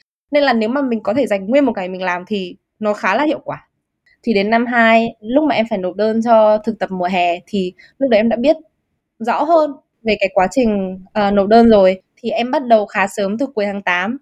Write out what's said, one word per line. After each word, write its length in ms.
Nên 120
là 100
nếu 160
mà 120
mình 220
có 100
thể 140
dành 200
nguyên 180
một 100
ngày 140
mình 140
làm 240
thì 280
nó 140
khá 220
là 80
hiệu 200
quả. 240
Thì 100
đến 160
năm 160
hai, 560
lúc 220
mà 120
em 140
phải 80
nộp 180
đơn 260
cho 360
thực 220
tập 120
mùa 200
hè 360
thì 260
lúc 120
đấy 100
em 100
đã 60
biết 200
rõ 240
hơn 280
về 160
cái 140
quá 180
trình, 480
ờ, 180
nộp 160
đơn 220
rồi. 320
Thì 120
em 220
bắt 140
đầu 200
khá 220
sớm 300
từ 100
cuối 180
tháng 160
tám, 400